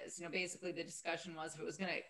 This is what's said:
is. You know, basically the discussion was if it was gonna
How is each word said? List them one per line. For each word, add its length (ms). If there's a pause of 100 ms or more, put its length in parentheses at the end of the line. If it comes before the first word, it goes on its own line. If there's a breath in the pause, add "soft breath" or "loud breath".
is. 120
You 60
know, 60
basically 420
the 120
discussion 500
was 200
if 60
it 60
was 100
gonna 220 (120)